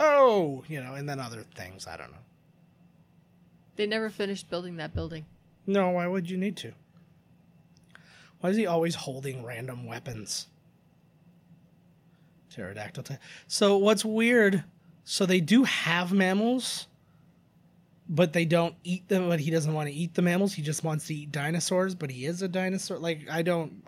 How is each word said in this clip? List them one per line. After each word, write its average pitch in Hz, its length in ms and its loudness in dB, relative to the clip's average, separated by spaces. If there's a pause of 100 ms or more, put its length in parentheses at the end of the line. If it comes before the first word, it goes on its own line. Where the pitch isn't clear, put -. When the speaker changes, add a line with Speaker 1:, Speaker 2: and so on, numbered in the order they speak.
Speaker 1:
oh." 226 680 6
You 147 140 -8
know, 127 120 -12
and 139 140 -8
then 139 120 -6
other 117 220 -10 (120)
things. 92 320 -14
I 82 100 -12
don't 65 140 -14
know. 76 80 -20 (1600)
Speaker 2:
They 208 100 -2
never 220 240 -2
finished 196 400 -6
building 175 260 -8
that 160 180 -10
building. 160 300 -8 (420)
Speaker 1:
No, 196 240 2
why 175 160 0
would 180 220 -2
you 185 80 -4
need 180 220 -2
to? 113 140 -12 (1700)
Why 180 100 0
is 208 60 2
he 220 100 2
always 170 300 2
holding 131 460 -8
random 123 440 -10
weapons? 113 600 -10 (2000)
Pterodactyl 104 520 -12
ta-, 139 160 -10 (300)
so 202 300 4
what's 208 260 4
weird, 220 580 4 (400)
so - 240 0
they 185 140 4
do 214 240 6
have 175 480 0
mammals, 208 760 2 (1200)
but 165 240 2
they 170 120 2
don't 170 400 2
eat 180 240 -6
them, 185 200 2
but 170 120 2
he 156 100 -2
doesn't 156 240 2
wanna 151 160 -2
eat 165 240 -6
the 180 80 2
mammals. 185 320 2
He 160 80 -6
just 151 220 -4
wants 156 240 -2
to 160 60 -4
eat 147 180 -10
dinosaurs, 170 640 -2
but 151 140 -8
he 127 160 -8
is 175 160 -6
a 190 60 -4
dinosaur. 185 500 -4
Like, 156 300 -4
I 165 140 -2
don't, 170 460 -2